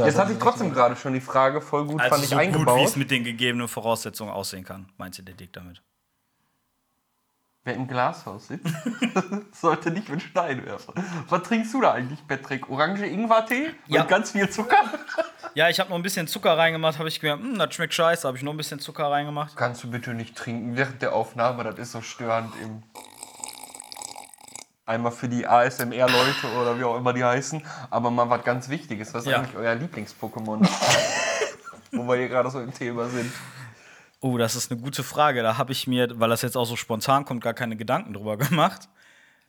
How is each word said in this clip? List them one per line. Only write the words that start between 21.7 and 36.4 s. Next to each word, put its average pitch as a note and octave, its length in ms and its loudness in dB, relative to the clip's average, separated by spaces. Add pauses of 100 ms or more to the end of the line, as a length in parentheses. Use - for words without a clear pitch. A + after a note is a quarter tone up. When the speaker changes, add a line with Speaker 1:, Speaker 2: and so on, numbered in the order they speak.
Speaker 1:
ist A#2 140 -12
so A#2 100 -8
störend A2+ 520 -4 (100)
im A2 200 -12 (2000)
Einmal A#2 260 -2
für B2+ 160 -6
die A#2+ 180 -2
A A#2+ 180 8
S C3 160 0
M A#2+ 120 -4
R-Leute B2+ 560 4 (140)
oder A#2+ 180 2
wie B2+ 60 -2
auch A#2 120 2
immer B2 140 0
die B2 120 0
heißen, C#3 380 2 (280)
aber A#2 200 2
mal A#2+ 200 4
was A#2+ 140 2
ganz B2 260 0
Wichtiges. A#2 440 -8
Was A#2 120 -4
ist C3+ 60 0
Speaker 3:
Ja. B2 80 4
Speaker 1:
eigentlich B2+ 180 -6
euer A#2 180 0
Lieblings-Pokémon? A2 840 -6
<laughs> - 60 8 (1300)
Wo A3+ 160 -2
wir B2 80 4
hier B2 140 0
gerade B2+ 200 2
so C3 120 -8
im A#2+ 120 -10
Thema A#2+ 360 -4
sind. B2 220 -4 (880)
Speaker 3:
Oh, B2+ 160 0
das A#2 180 2
ist - 160 -4
eine A#2 80 -6
gute C3+ 240 -6
Frage. C#3+ 400 2
Da A2 140 2
hab B2+ 120 0
ich C3 180 -4
mir, B2 200 4 (120)
weil A2+ 100 4
das A2+ 120 2